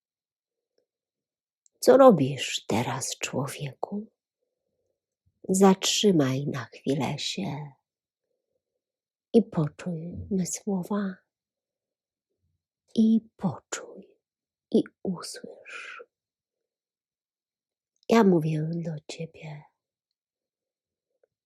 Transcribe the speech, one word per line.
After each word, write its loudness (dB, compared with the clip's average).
Co 6
robisz 4
teraz, -4
człowieku? -8
Zatrzymaj 4
na -6
chwilę -6
się -8
i 6
poczuj -6
me -2
słowa. -6
I 4
poczuj, -10
i 4
usłysz. -14
Ja 6
mówię 2
do -8
ciebie. -16